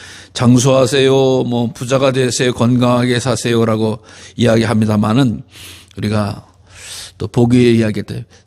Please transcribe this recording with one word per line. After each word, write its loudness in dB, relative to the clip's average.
"장수하세요", 2
뭐 -4
"부자가 -2
되세요", -2
"건강하게 0
사세요"라고 -2
이야기합니다마는 0
우리가 -6
또 -8
복의 2
이야기할 -2
때 -12